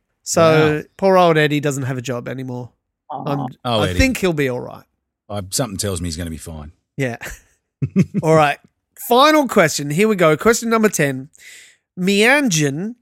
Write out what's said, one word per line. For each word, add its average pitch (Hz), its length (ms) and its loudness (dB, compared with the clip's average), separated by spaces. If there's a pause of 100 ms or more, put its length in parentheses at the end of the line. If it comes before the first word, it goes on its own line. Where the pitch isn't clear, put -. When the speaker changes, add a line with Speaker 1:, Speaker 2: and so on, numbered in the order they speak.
(220)
Speaker 1:
So 156 560 2
Speaker 2:
Wow. 151 60 -10 (140)
Speaker 1:
poor 190 200 2
old 170 200 4
Eddie 151 220 2
doesn't 139 240 -4
have 127 140 -6
a 127 40 -8
job 123 280 -8
anymore. 123 420 -10 (380)
Speaker 3:
Aw. 143 160 -12
Speaker 1:
I'm, 143 140 -4 (260)
Speaker 2:
Oh, 117 160 0
Speaker 1:
I - 80 0
Speaker 2:
Eddie. 90 100 0
Speaker 1:
think 262 200 2
he'll 185 140 0
be 143 140 -2
all 123 140 -6
right. - 240 -16 (440)
Speaker 2:
I, 104 200 -6
something 107 280 -4
tells 95 240 -4
me 90 60 -6
he's 80 100 -6
gonna 85 120 -8
be 80 80 -10
fine. 78 340 -16 (260)
Speaker 1:
Yeah. 127 200 -4 (540)
<laughs> - 500 -2
All 160 140 4
right. 147 240 4 (500)
Final 285 380 4
question. 156 420 0
Here 175 180 2
we 220 80 0
go. 160 220 4
Question 226 320 0
number 226 200 2
ten. 139 400 -4 (720)
Meanjin 202 1040 2